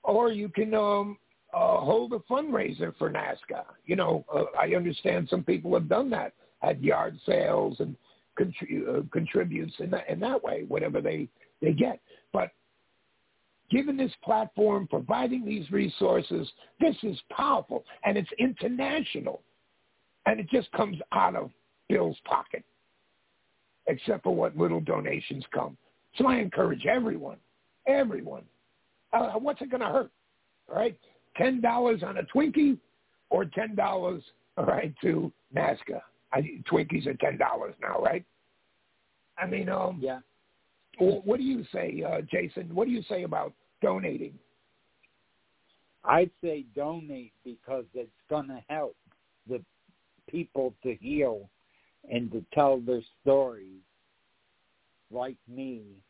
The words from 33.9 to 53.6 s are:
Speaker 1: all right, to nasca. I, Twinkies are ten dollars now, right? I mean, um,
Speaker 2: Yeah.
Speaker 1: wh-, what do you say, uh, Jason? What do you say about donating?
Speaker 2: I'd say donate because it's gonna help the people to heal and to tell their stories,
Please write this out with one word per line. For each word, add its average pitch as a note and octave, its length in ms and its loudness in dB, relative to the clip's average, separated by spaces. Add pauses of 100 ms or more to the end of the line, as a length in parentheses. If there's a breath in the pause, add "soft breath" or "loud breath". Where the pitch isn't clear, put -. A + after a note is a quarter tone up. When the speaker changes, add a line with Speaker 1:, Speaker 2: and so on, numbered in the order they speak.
Speaker 1:
all - 80 0
right, - 360 0
to D#3+ 300 2 (240)
nasca. D3 460 -2 (320)
I, D3 360 -2
Twinkies - 380 0
are C3+ 60 -2
ten C3 240 0
dollars A#2+ 440 -2
now, F#2+ 200 -2
right? - 240 2 (1120)
I F#3 100 -4
mean, F3+ 220 -4
um, F3+ 320 -2
Speaker 2:
Yeah. C3 180 -4 (800)
Speaker 1:
wh-, G3 280 4
what A3+ 120 2
do B3+ 60 -2
you C4 280 0
say, E3+ 320 -4
uh, D#3+ 160 -2 (100)
Jason? F3 460 -4
What G#3+ 100 2
do B3 60 -2
you A#3 120 -2
say F#3 200 -6
about D3+ 300 -4 (280)
donating? - 560 -2 (1700)
Speaker 2:
I'd E3+ 280 4 (120)
say D3+ 220 -4 (100)
donate C#3+ 580 -8 (100)
because B2+ 500 -8
it's A#2+ 180 -10 (180)
gonna C#3 400 -6
help D3+ 260 -4 (520)
the B2 160 -6 (640)
people C3+ 440 -4 (100)
to B2 120 -4
heal B2 540 -4 (600)
and A#2+ 220 -4
to A2+ 120 -6 (100)
tell C#3 260 4
their A#2+ 220 -2 (200)
stories, A#2 600 2 (1300)